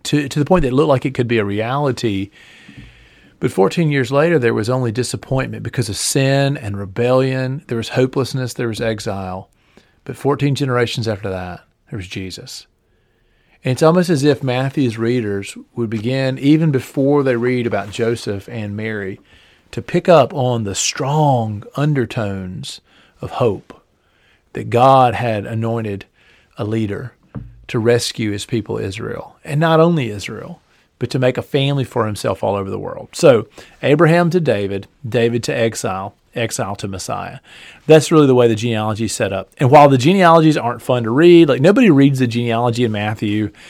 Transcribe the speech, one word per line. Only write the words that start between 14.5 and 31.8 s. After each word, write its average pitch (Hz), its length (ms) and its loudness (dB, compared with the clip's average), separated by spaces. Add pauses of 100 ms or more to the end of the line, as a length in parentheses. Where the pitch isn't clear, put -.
readers 110 580 -4 (180)
would 117 140 -4
begin, 131 480 -4
even 156 320 2
before 139 540 0
they 131 120 2
read 123 300 -2
about 104 240 -4
Joseph 110 580 -4
and 104 300 -8
Mary, 107 420 -8 (520)
to 113 100 -8
pick - 260 -2
up 165 280 4
on 123 300 -2
the 95 100 -8
strong 131 880 -2 (120)
undertones 113 1040 -4 (420)
of 160 100 -10
hope - 500 -4 (720)
that 110 160 -8
God 127 460 4
had 110 320 -4
anointed 113 580 -6 (540)
a 120 40 -6
leader 110 500 -4 (560)
to 123 100 -4
rescue 117 500 0
his 101 160 -6
people 110 320 -6
Israel. 107 680 -10
And 147 160 -4
not 160 200 4
only 160 320 2
Israel, 107 500 -12 (380)
but 120 100 -4
to - 80 -4
make 127 220 2
a - 20 -4
family 139 440 0